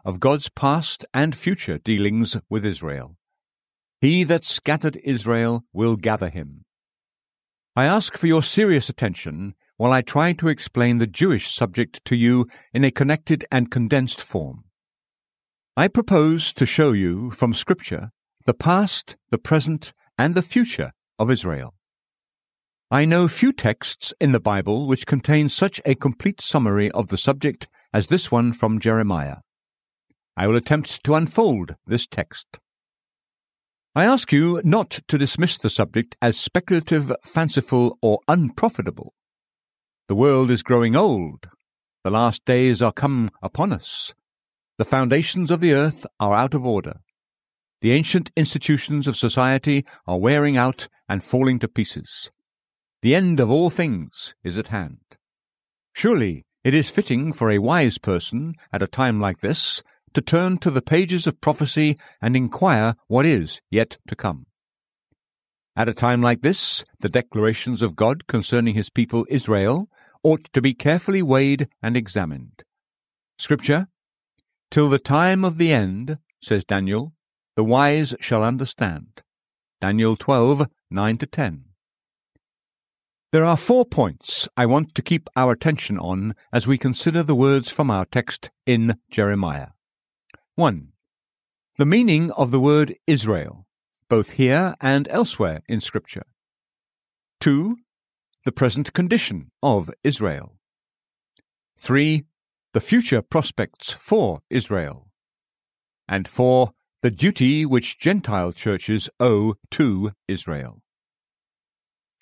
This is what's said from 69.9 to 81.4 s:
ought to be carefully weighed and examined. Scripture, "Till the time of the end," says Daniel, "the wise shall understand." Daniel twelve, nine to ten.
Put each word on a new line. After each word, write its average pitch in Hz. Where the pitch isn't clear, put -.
ought 156
to 131
be 131
carefully 175
weighed 139
and 117
examined. 85
Scripture, 151
"Till 151
the 139
time 185
of 165
the 165
end," 117
says 104
Daniel, 101
"the 110
wise 143
shall 110
understand." 117
Daniel 110
twelve, 139
nine 107
to 147
ten. 85